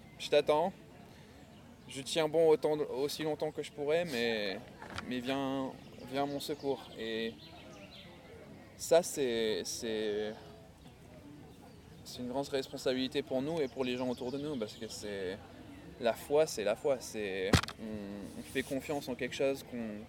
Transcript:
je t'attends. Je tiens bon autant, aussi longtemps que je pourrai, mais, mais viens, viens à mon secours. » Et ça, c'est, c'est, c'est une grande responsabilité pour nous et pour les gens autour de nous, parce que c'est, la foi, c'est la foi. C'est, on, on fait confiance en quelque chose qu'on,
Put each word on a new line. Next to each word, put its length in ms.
je 100
t'attends. 440
Je 140
tiens 260
bon 200
autant, 280
aussi 260
longtemps 300
que 100
je 80
pourrai, 360
mais, 520
mais 120
viens, 500
viens 140
à 20
mon 140
secours. » 420
Et 340
ça, 280
c'est, 600
c'est, 680
c'est 160
une 80
grande 180
responsabilité 760
pour 200
nous 180
et 60
pour 160
les 140
gens 120
autour 220
de 80
nous, 180
parce 180
que 120
c'est, 500
la 120
foi, 340
c'est 160
la 140
foi. 240
C'est, 500
on, 580
on 40
fait 200
confiance 460
en 80
quelque 180
chose 300
qu'on, 440